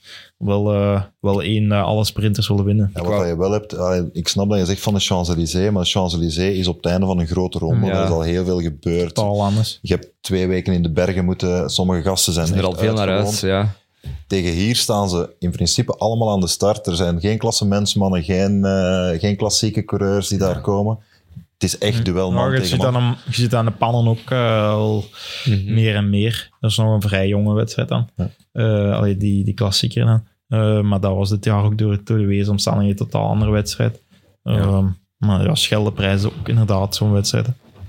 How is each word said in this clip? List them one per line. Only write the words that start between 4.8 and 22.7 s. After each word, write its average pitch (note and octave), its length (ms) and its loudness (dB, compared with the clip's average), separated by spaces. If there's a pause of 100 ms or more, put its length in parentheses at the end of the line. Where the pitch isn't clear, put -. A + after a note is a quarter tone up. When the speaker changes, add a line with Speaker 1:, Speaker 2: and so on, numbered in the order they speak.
Speaker 2:
van G#2+ 140 0
de G2 60 2
Champs-Élysées, F2 720 0
maar G2 120 0
de E2+ 60 0
Champs-Élysées F2+ 680 0
is F2+ 80 0
op E2+ 100 -2
het - 100 -6
einde F#2 200 2
van F#2 120 0
een E2+ 80 0
grote F2+ 320 -2
ronde. F#2+ 280 0
Speaker 3:
Ja. F#2+ 120 0
Speaker 2:
Er F#2+ 60 2
is F#2 60 0
al E2 120 2
heel F2 220 0
veel F2+ 160 0
gebeurd. E2+ 540 -2
Speaker 1:
Totaal G#2 300 0
anders. G#2+ 380 0
Speaker 2:
Je - 120 -2
hebt - 140 -6 (120)
twee F#2 260 0
weken F#2 260 0
in F2 100 2
de E2 100 0
bergen F2+ 320 0
moeten, F2+ 460 -2
sommige F#2 320 0
gasten F#2 300 0
zijn E2 140 0
Speaker 3:
Ze E2+ 60 0
zijn F#2+ 120 0
er F#2 60 0
Speaker 2:
echt F2 100 -8
Speaker 3:
al G2+ 40 2
veel A2 100 2
naar G2+ 140 0
Speaker 2:
uitgewoond. G2+ 320 0
Speaker 3:
huis, F#2+ 120 0
ja. G2+ 220 0 (520)
Speaker 2:
Tegen F2+ 260 0
hier G#2 240 0
staan G2+ 320 0
ze F2 300 -2
in F2 120 -2
principe F#2 420 0
allemaal A2+ 400 0
aan G2 80 2
de F2+ 80 0
start. - 380 0
Er F2 100 -2
zijn E2+ 240 0
geen G#2 180 0
klassementsmannen, G2+ 840 0
geen, G2 420 0
eh, F#2 560 0
geen G2+ 160 0
klassieke G#2+ 480 -2
coureurs G2 440 -2
die G2 100 -2
daar F2+ 160 0
Speaker 4:
Ja. D2 60 -6
Speaker 2:
komen. G#2 380 -2 (540)
Het - 180 -2
is - 80 -6
echt G#2+ 200 0
Speaker 1:
Hm. G2+ 60 0
Speaker 2:
duel F#2 280 0
Speaker 1:
Maar A#2+ 100 0
Speaker 2:
man C3 80 0
Speaker 1:
je C3 60 0
Speaker 2:
tegen F#2+ 140 0